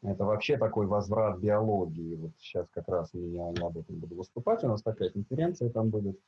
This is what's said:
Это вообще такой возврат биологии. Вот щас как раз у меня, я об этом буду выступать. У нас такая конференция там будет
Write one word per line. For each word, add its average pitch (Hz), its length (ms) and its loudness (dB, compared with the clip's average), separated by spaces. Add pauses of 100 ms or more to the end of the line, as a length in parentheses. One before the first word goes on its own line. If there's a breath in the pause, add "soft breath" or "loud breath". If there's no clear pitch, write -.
Это 101 220 0
вообще 107 320 2
такой 110 280 2
возврат 101 540 2
биологии. 95 760 2
Вот 80 240 -8
щас - 340 -4
как 85 160 -8
раз 85 240 0
у - 40 -6
меня, 87 340 -4
я 87 160 -2
об 82 100 -4
этом 82 180 -10
буду 82 200 -10
выступать. 123 480 -2
У 143 40 2
нас 107 140 0
такая 104 280 -2
конференция 131 600 -2
там 113 200 2
будет 101 380 -2